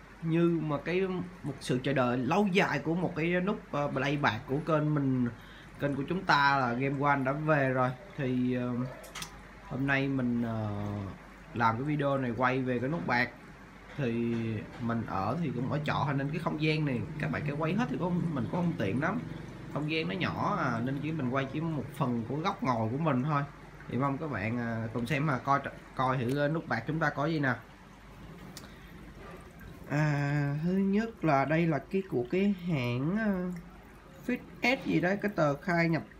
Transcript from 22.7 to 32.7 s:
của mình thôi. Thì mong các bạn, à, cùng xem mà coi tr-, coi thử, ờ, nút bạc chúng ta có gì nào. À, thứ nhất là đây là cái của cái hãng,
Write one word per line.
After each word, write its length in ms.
của 60
mình 260
thôi. 200
Thì 80
mong 200
các 140
bạn, 260
à, 360
cùng 120
xem 200
mà 120
coi 220
tr-, 100
coi 220
thử, 200
ờ, 100
nút 200
bạc 200
chúng 120
ta 100
có 160
gì 140
nào. 160
À, 760
thứ 80
nhất 540
là 200
đây 220
là 120
cái 180
của 220
cái 220
hãng, 500